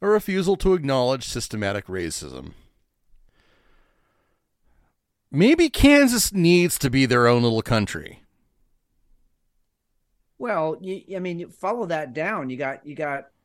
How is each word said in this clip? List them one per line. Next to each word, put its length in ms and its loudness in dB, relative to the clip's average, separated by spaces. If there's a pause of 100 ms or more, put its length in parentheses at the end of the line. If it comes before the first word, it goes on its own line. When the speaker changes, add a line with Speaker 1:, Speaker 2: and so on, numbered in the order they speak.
Speaker 1:
a 60 -4
refusal 520 0
to 160 2
acknowledge 500 0
systematic 600 -6
racism. 680 -8 (2750)
Maybe 360 4
Kansas 640 4
needs 460 4
to 120 -2
be 160 2
their 200 4
own 160 4
little 200 0
country. 600 -4 (2250)
Speaker 2:
Well, 440 -4
you, 360 -10
I 20 -8
mean, 220 -6
you 80 -14
follow 380 -6
that 280 -6
down. 360 -6
You 60 -8
got, 300 -8
you 80 -16
got 360 -8 (140)